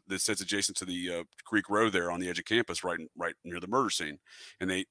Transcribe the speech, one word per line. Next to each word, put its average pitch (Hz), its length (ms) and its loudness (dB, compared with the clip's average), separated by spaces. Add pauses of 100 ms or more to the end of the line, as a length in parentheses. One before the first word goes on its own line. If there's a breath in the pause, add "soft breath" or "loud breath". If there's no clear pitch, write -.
that 92 140 -2
sits 101 200 0
adjacent 98 360 0
to 92 80 -6
the, 90 240 -4
uh, 87 140 -4 (220)
Greek 101 240 2
Row 107 200 6
there 87 220 2
on 87 80 -2
the 90 100 -2
edge 85 80 -4
of 87 80 -6
campus, 110 380 0
right, 87 160 -2 (180)
right 85 260 -4
near 87 160 -8
the 90 80 -8
murder 117 220 4
scene. 76 300 -4 (400 loud breath)
And 92 100 -2
they, 95 220 0